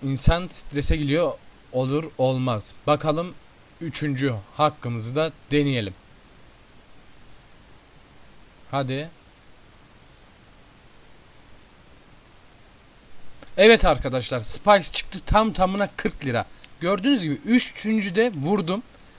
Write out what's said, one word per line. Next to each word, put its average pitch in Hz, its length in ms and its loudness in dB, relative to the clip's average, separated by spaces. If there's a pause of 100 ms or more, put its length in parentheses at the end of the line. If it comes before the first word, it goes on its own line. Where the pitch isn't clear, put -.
insan 165 480 4
strese 143 460 0
giriyor. 147 360 0 (400)
Olur 139 460 -2
olmaz. 127 560 0 (120)
Bakalım 151 480 0 (460)
üçüncü 139 540 -2 (220)
hakkımızı 120 580 -2
da 156 180 -2 (180)
deneyelim. 135 440 0 (2750)
Hadi. 139 400 -4 (4000)
Evet 214 280 8
arkadaşlar, 127 560 0
Spikes 202 520 4
çıktı, - 340 -2
tam 214 260 2
tamına 190 440 0
kırk - 280 -6
lira. 117 220 -2 (340)
Gördüğünüz 202 420 0
gibi 151 120 -2
üçüncüde 214 1000 0
vurdum. 180 480 -2 (360)